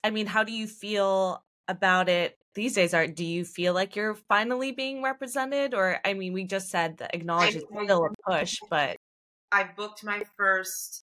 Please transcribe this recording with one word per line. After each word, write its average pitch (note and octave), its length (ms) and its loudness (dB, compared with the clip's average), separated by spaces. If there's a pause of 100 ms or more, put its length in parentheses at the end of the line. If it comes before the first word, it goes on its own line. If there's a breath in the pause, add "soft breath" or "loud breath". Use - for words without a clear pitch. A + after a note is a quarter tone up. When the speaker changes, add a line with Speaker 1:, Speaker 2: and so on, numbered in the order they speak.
Speaker 1:
I G#3+ 80 0
mean, G#3+ 160 -2
how G#3+ 180 2
do A3 80 -6
you A3 140 -6
feel G3 760 0 (260)
about F#3 400 4
it F3 280 2 (180)
these G#3+ 200 -2
days? F3+ 200 4
Are, D#3+ 120 4
do E3 180 -6
you E3+ 200 -2
feel F3 300 0
like G3 220 0
you're G#3+ 180 -2 (160)
finally B3 420 2
being C4 300 -6
represented? C4+ 720 -2
Or, F#3+ 320 2
I G3 80 0
mean, F#3 180 -4
we F#3+ 120 -4
just F#3+ 260 -4
said E3 280 -2
that - 160 -8
Acknowledge E3+ 400 2
Speaker 2:
I D#3+ 40 -4
Speaker 1:
is D#3 120 -8
Speaker 2:
mean, G#3 140 -6
Speaker 1:
still F3+ 220 4
a F#3+ 240 -4
push, F3 260 0 (140)
but D3 260 0 (560)
Speaker 2:
I G3 100 4
booked G3+ 420 -10
my G#3 200 -4 (120)
first F#3+ 720 0